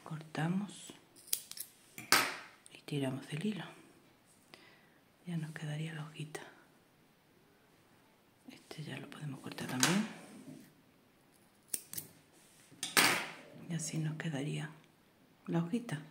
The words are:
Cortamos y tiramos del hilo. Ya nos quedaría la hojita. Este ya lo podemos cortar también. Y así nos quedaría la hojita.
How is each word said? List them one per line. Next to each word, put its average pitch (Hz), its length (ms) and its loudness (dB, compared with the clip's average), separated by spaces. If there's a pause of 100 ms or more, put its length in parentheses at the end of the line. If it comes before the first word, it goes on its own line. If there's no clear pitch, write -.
Cortamos 165 880 0 (1800)
y - 140 -18
tiramos 131 440 0
del 151 140 -2
hilo. 202 220 0 (1600)
Ya 175 120 -2
nos 156 160 -4
quedaría 160 420 -4
la 151 100 -6
hojita. - 360 -6 (2000)
Este - 320 -14
ya 131 140 -8
lo 135 120 -10
podemos 147 300 -8
cortar - 280 -6
también. 160 400 6 (3750)
Y - 20 0
así 160 240 0
nos 156 200 2
quedaría 151 520 0 (800)
la 170 160 4
hojita. 170 360 0 (120)